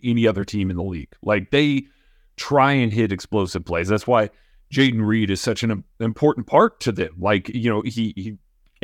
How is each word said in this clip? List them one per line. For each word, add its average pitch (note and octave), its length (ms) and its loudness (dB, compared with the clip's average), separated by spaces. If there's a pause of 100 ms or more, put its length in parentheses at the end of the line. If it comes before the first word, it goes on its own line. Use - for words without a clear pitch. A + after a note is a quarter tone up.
any A#2 220 2
other G2+ 200 0
team G2 260 -4
in F2 60 -6
the E2+ 60 -4
league. F2+ 380 -10
Like, G2+ 300 -2
they C#3+ 360 0 (500)
try C#3 340 2
and B2 220 2
hit A2 180 2
explosive F#2+ 540 -4
plays. F2 240 -2
That's G#2 180 0
why A2+ 220 4 (420)
Jayden B2+ 340 2
Reed G#2+ 240 2
is G2 120 -2
such A2 220 -4
an A2+ 80 0
im-, G2 120 -6 (160)
important A#2 480 0
part F#3+ 340 4
to B2 100 -2
them. E2 280 -4
Like, G2 300 0
you A#2 200 -2
know, G#2+ 120 0
he, A2+ 340 -4
he G2+ 220 -10 (460)